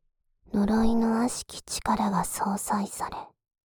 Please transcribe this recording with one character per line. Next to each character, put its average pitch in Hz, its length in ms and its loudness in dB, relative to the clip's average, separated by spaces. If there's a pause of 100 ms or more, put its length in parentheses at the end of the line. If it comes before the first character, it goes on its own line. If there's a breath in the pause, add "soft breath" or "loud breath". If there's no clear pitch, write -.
(520 soft breath)
呪 214 320 2
い 226 120 6
の 226 260 2
悪 247 60 2
し - 160 -8
き - 180 -14
力 - 480 0
が 185 140 2
相 - 340 -2
殺 - 320 -2
さ - 200 -8
れ、 - 60 -10 (560)